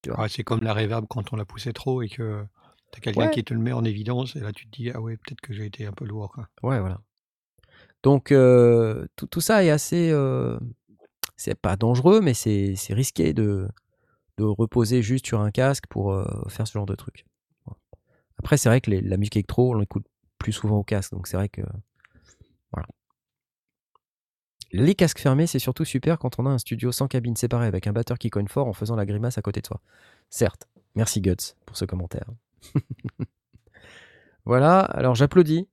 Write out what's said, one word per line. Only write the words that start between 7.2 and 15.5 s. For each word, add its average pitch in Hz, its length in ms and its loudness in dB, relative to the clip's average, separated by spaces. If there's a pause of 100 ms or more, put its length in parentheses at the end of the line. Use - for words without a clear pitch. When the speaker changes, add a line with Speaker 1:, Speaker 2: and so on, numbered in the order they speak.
Speaker 1:
Donc, 135 280 4
euh, 120 760 8 (100)
tout, - 120 -10
tout 170 140 -4
ça 214 220 4
est 170 60 6
assez, 165 420 2
euh, 127 480 0 (800)
c'est - 160 -6
pas - 220 -2
dangereux, 123 440 4
mais 160 140 2
c'est, 98 420 0
c'est - 200 -6
risqué 135 380 0
de, 101 360 0 (680)
de 104 60 -2
reposer 113 600 2
juste 127 240 -2
sur 113 120 -2
un 104 120 0